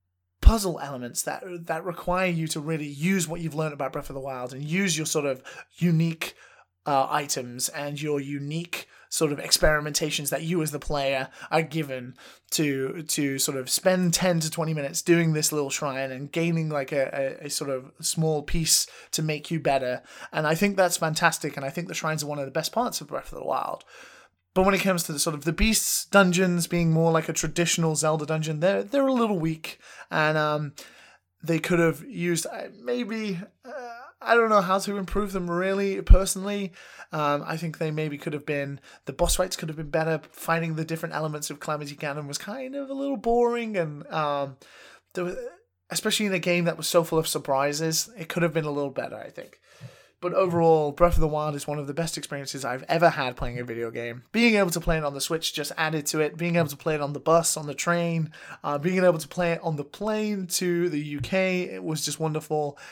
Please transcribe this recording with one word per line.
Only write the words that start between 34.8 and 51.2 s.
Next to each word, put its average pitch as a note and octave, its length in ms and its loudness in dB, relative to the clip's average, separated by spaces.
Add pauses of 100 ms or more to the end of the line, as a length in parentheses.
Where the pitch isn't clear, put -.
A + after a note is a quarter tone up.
improve G3+ 340 -2
them F#3 180 -4
really, F#3+ 540 0
personally. F#3+ 680 8 (400)
Um, D3 360 0
I D#3+ 100 -4
think D#3+ 220 -6
they D#3+ 100 -2
maybe D3+ 300 -4
could D#3 140 -6
have D3 120 -6
been, C#3 340 -4 (260)
the C3+ 60 -8
boss E3+ 260 2
fights F#3 180 0
could D#3+ 140 -6
have D3+ 60 -8
been D3+ 140 -8
better. D#3+ 400 0
Finding E3 460 -2
the D#3 100 -4
different D#3+ 300 -6
elements D3+ 340 -6
of D3 100 -12
Calamity D3 360 -6
Ganon D3 320 -6
was C#3 100 -6
kind C4 380 -10
of C#4 160 -8
a - 20 -8
little C#4 240 -4
boring, A#3 580 2
and, D3+ 380 -4
um, C#3+ 440 -2 (580)
there F3+ 80 -2
was, F3 120 -4 (540)
especially G#3 380 0
in F#3+ 60 0
a F#3 40 2
game F3 280 0
that E3 120 0
was D#3+ 80 -6
so E3+ 180 4
full E3 140 -2
of D#3+ 100 2
surprises, D3 880 0
it E3+ 140 -10
could E3+ 140 0
have E3+ 100 2
been D#3 120 0
a D3 60 -4
little C#3+ 200 -2
better, A#2+ 260 -8
I - 140 -14
think. - 280 -16 (600)
But F3 140 -2
overall, E3 580 4
Breath E3+ 220 6
of - 40 8
the D#3+ 80 8